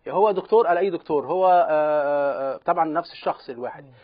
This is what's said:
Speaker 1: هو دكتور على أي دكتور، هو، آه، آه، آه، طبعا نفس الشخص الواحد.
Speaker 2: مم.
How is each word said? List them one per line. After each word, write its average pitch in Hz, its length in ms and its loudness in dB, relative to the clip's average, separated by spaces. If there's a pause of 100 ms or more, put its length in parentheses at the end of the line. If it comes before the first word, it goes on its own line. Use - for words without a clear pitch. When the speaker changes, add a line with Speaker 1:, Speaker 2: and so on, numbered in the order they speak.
Speaker 1:
هو 190 220 2
دكتور 196 360 2
على 175 140 2
أي 196 100 0
دكتور، 151 360 -4
هو، 185 200 0
آه، 185 40 6
آه، 147 1040 2
آه، - 20 -8
طبعا 175 280 0
نفس 160 280 -4
الشخص - 380 -8
الواحد. 120 340 -12
Speaker 2:
مم. 135 60 -20 (140)